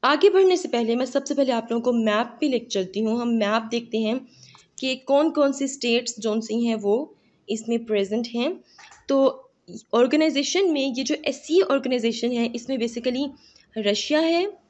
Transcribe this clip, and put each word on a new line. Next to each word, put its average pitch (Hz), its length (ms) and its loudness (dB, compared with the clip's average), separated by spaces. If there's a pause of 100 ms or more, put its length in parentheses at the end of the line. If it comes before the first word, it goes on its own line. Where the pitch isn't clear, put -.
आगे 302 260 6
बढ़ने 381 280 4
से 359 100 -6
पहले 233 280 0
मैं 254 100 0
सबसे 269 300 -4
पहले 269 160 2
आप 233 200 -2
लोगों 233 100 -2
को 247 120 0
मैप 226 480 0
पे 302 60 2
लेके 233 180 -2
चलती 190 340 -4
हूँ। 220 220 0
हम 240 60 -2
मैप 226 340 0
देखते 233 360 -6
हैं 226 300 -2 (520)
कि 262 160 -2
कौन-कौन 285 560 2
से 269 160 -4
स्टेट्स 240 520 -2
जोन 220 220 -2
सी 226 240 -2
हैं 226 100 0
वो 214 400 -2 (340)
इसमें 226 360 -4
प्रेजेंट 214 420 -2
हैं। 240 360 -4 (460)
तो 269 380 2 (460)
ऑर्गेनाइजेशन 294 800 2
में 269 220 -2
ये 254 100 -4
जो 208 120 -2 (100)
एससीओ 311 400 0
ऑर्गेनाइजेशन 240 680 0
है 233 140 0
इसमें 240 320 -6
basically 240 520 -4 (480)
रशिया 214 420 0
है 339 380 0 (120)